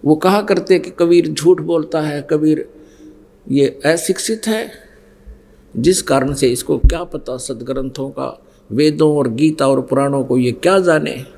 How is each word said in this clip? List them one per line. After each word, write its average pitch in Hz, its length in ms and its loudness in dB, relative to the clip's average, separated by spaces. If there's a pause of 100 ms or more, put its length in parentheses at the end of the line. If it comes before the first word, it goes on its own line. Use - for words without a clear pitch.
वो 147 140 4
कहा 185 260 2
करते 185 360 2
कि - 120 -6
कबीर 170 380 2
झूठ 156 340 2
बोलता 160 380 -2
है, 147 300 -6
कबीर 156 380 0 (800)
ये 139 200 2 (200)
अशिक्षित 185 600 -2
है, 220 240 -4 (1040)
जिस 170 280 0
कारण 135 320 0
से 135 140 0
इसको 127 300 -2
क्या 165 280 4
पता 131 320 -10
सदग्रंथों 135 720 -8
का 135 260 -10 (360)
वेदों 151 440 2
और 135 120 0
गीता 143 400 0
और 135 140 2
पुराणों 139 420 0
को 120 140 0
ये 123 140 2
क्या 185 260 2
जाने। 156 460 0 (140)